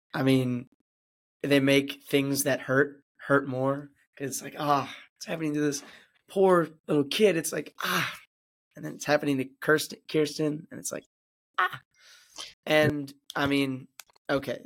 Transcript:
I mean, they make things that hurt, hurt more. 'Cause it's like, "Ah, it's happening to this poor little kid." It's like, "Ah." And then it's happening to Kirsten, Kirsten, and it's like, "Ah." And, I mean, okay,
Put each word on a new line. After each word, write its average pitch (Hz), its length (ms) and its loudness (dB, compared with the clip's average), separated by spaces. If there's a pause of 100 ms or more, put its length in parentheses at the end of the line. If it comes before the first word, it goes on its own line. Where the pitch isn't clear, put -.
(120)
I 131 120 -2
mean, 127 440 2 (760)
they 143 160 4
make 139 500 2
things 139 340 0
that 131 180 0
hurt, 139 420 0 (140)
hurt 139 300 2
more. 135 440 -4 (260)
'Cause 135 120 -8
it's - 120 -8
like, 139 160 -14
"Ah, 143 360 0 (240)
it's - 100 -16
happening 160 260 -4
to 147 80 -2
this 143 220 -2 (440)
poor 180 420 4 (180)
little 147 160 2
kid." 175 340 2
It's - 160 -4
like, 151 300 -8
"Ah." 180 360 -2 (560)
And 147 80 -16
then 151 120 -12
it's - 100 -16
happening 147 320 2
to 131 80 -2 (160)
Kirsten, - 380 0 (100)
Kirsten, 151 600 -2
and - 80 -16
it's - 120 -10
like, - 140 -10 (540)
"Ah." - 220 -4 (840)
And, 147 480 2 (220)
I 143 100 -2
mean, 139 420 0 (400)
okay, 139 380 -4